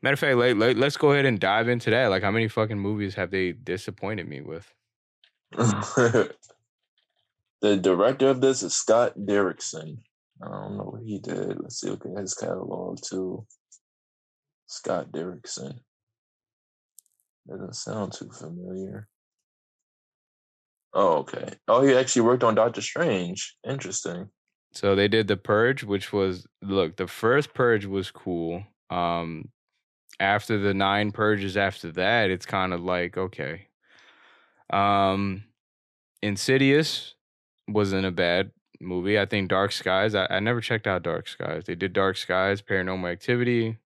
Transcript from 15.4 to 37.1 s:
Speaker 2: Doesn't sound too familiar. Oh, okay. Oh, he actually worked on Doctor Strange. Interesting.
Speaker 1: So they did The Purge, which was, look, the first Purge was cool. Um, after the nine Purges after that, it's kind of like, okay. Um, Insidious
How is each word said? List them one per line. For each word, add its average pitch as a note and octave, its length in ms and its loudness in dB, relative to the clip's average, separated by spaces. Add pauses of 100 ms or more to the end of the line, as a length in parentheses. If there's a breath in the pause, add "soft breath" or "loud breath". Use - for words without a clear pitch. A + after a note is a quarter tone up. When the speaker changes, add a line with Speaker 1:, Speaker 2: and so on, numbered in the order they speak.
Speaker 2:
Doesn't G2 280 -12
sound - 380 -8
too - 220 -14
familiar. F#2 720 -12 (1900)
Oh, F2 260 4
okay. - 320 -8 (180)
Oh, A#2+ 140 6
he C#3 120 6
actually B2+ 280 4
worked B2 200 4
on A2+ 140 4
Doctor A2+ 240 2
Strange. F#2+ 720 -4 (100)
Interesting. F#2 640 -8 (440)
Speaker 1:
So G2+ 240 2
they G2+ 100 4
did G#2+ 220 2
The G2+ 80 2
Purge, A2+ 480 2
which G2+ 280 -4
was, F#2+ 340 0 (160)
look, G2 340 0
the F#2 100 -4
first B2 480 0
Purge A2+ 320 2
was F#2+ 240 -4
cool. F2 540 -6 (260)
Um, E2+ 600 -4 (680)
after G#2 400 0
the G2+ 160 0
nine G2+ 380 0
Purges G2+ 440 0
after F#2+ 360 -2
that, G2 380 2
it's F2+ 160 -4
kind F#2 260 -2
of F2 100 -6
like, F2+ 340 -2
okay. F#2 520 -8 (1000 soft breath)
Um, G2 760 2 (800)
Insidious C3+ 920 2 (540)